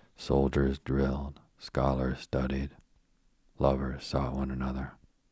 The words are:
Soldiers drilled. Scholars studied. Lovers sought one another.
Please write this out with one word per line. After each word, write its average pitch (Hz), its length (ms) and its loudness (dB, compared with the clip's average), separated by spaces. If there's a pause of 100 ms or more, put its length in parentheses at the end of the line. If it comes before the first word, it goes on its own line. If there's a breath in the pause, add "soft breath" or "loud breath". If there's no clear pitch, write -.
(180 loud breath)
Soldiers 69 600 2
drilled. 67 600 -2 (200)
Scholars 65 600 0
studied. 67 500 -2 (880)
Lovers 67 440 2
sought 67 300 -2
one 67 160 -2
another. 65 440 -4 (380)